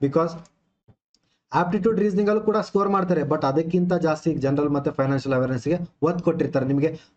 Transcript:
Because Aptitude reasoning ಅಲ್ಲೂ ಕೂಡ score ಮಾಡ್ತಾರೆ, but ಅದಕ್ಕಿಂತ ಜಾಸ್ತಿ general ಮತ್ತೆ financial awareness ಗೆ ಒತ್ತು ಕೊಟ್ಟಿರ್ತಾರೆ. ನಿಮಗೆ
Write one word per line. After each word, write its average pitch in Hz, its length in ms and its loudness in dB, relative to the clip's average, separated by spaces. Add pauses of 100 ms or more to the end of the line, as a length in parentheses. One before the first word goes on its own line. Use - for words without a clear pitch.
Because 165 280 0 (1200)
Aptitude 185 460 0
reasoning 208 300 2
ಅಲ್ಲೂ 214 140 0
ಕೂಡ 214 120 2
score 202 320 0
ಮಾಡ್ತಾರೆ, 180 320 2
but 151 260 0
ಅದಕ್ಕಿಂತ 175 480 0
ಜಾಸ್ತಿ 156 400 0
general 139 360 0
ಮತ್ತೆ 143 200 -2
financial 135 460 0
awareness 127 320 -2
ಗೆ 175 100 0 (240)
ಒತ್ತು 170 220 0
ಕೊಟ್ಟಿರ್ತಾರೆ. 139 420 0
ನಿಮಗೆ 143 320 0 (180)